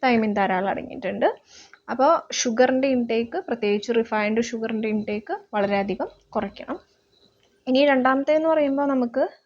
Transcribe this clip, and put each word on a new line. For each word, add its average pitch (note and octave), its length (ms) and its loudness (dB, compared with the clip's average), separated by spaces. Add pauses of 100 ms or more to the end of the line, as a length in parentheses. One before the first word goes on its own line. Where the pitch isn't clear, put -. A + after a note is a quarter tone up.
തൈമിൻ A3 340 2
ധാരാളം F#3+ 340 0
അടങ്ങിയിട്ടുണ്ട്. - 540 -4 (640)
അപ്പോൾ C4 180 4 (280)
ഷുഗറിൻ്റെ B3+ 580 2
ഇൻടേക്ക്, A#3 500 -2
പ്രത്യേകിച്ച് G#3+ 540 -2
റിഫൈൻഡ് A3 480 0
ഷുഗറിൻ്റെ A3 460 -4
ഇൻടേക്ക് G#3+ 420 -4 (180)
വളരെയധികം G3+ 560 -2 (240)
കുറയ്ക്കണം. G#3 440 -8 (920)
ഇനി B3+ 120 4 (100)
രണ്ടാമത്തേന്ന് C#4 600 2
പറയുമ്പോൾ C#4+ 400 2
നമുക്ക് B3 300 0 (220)